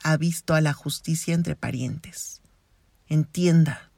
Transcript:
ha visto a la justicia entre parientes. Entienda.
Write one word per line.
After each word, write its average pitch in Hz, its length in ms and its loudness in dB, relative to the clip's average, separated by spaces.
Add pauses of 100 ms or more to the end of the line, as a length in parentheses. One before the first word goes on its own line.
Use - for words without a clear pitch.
ha 156 140 2
visto 165 360 -2
a 156 60 4
la 147 140 2
justicia 160 600 -4
entre 170 220 0
parientes. - 880 -8 (680)
Entienda. 156 920 2